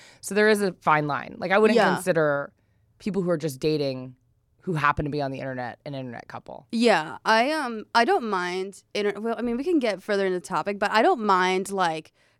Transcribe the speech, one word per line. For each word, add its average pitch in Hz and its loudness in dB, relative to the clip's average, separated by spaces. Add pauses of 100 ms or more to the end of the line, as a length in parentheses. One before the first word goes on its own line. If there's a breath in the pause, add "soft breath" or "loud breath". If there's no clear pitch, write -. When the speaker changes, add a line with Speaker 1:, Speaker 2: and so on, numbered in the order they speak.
(200 loud breath)
Speaker 1:
So - -8
there 214 4
is 208 4
a 190 0
fine 151 2
line. 135 -6
Like, - -6
I 196 6
wouldn't 220 6
Speaker 2:
Yeah. 202 4
Speaker 1:
consider 156 0 (460)
people 190 -4
who 175 0
are 165 2
just 143 -6
dating 135 -2 (460)
who 180 -6
happen 147 2
to 143 -4
be 147 -4
on 135 -6
the 135 -10
internet 127 -10
an 143 -10
internet 131 -12
couple. - -16
Speaker 2:
Yeah. 196 2
I, 226 2
um, 247 -6 (100)
I 240 6
don't 294 2
mind 185 -4 (120)
inter-, 208 -2
well, 226 -4
I 220 -8
mean, 240 -2
we 269 -6
can 349 2
get 214 -2
further 196 0
into 185 -2
the 175 -14
topic, 185 -4
but 196 -2
I 208 4
don't 320 2
mind, 190 2
like, 165 -2 (280)